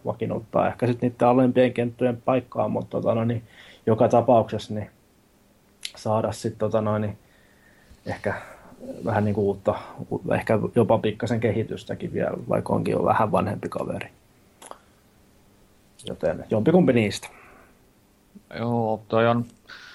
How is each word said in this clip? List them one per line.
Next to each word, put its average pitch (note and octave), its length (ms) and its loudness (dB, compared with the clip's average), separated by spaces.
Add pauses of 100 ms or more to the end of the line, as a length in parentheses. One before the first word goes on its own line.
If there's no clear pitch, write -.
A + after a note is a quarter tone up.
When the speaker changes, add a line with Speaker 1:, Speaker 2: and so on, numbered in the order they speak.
Speaker 1:
vakiinnuttaa - 640 -2
ehkä A#2 200 -2
sit A#2+ 140 -2
niitten A#2+ 260 2
alempien B2+ 460 4
kenttöjen A#2+ 480 -2
paikkaa, A#2+ 460 -2
mut A2 220 -4
tota A2 260 0
noin, A2+ 120 0
niin A#2 160 -2 (420)
joka A2+ 240 4
tapauksessa A#2 640 4
niin G#2+ 160 -8 (1080)
saada A2 360 -2
sit A2 260 -6
tota G#2+ 240 0
noin, G#2+ 200 0
niin G#2+ 160 -6 (880)
ehkä G#2 360 -6 (640)
vähän G#2+ 200 0
niinku G#2 220 2
uutta, G2 280 0 (360)
u-, - 220 -2
ehkä G#2 260 2 (160)
jopa A2 220 4
pikkasen A2 420 -2
kehitystäkin - 720 -4
vielä, - 180 -2 (180)
vaikka - 240 0
onkin G#2+ 180 0
jo - 140 0
vähän - 260 2
vanhempi F2+ 380 -2
kaveri. - 400 -8 (2000)
Joten - 420 -4
jompikumpi C3+ 440 4
niistä. A2 340 0 (1300)
Speaker 2:
Joo, A2+ 500 -2
toi A#2 200 4
on A#2+ 180 2 (480)